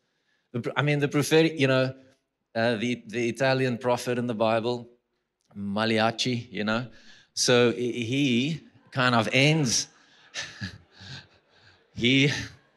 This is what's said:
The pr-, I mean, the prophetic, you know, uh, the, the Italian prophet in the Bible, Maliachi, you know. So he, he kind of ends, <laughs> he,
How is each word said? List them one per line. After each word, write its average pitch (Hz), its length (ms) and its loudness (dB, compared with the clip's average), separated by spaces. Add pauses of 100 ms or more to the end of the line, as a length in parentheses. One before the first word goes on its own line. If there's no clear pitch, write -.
(520)
The 120 80 -8
pr-, - 160 -8
I 127 60 0
mean, 147 180 2
the 143 80 0
prophetic, 160 500 2
you 135 100 2
know, 131 280 2 (600)
uh, 117 200 2
the, 117 320 -2
the 117 220 -2
Italian 131 480 0
prophet 123 400 -2
in 120 100 -2
the 120 80 -4
Bible, 113 540 0 (680)
Maliachi, 113 960 -2
you 101 140 -6
know. 113 200 -2 (480)
So 123 380 4
he, 120 320 -4
he 135 580 0 (300)
kind 127 240 2
of 110 160 2
ends, 139 560 2 (1120)
<laughs> - 960 -20
he, 135 380 2 (440)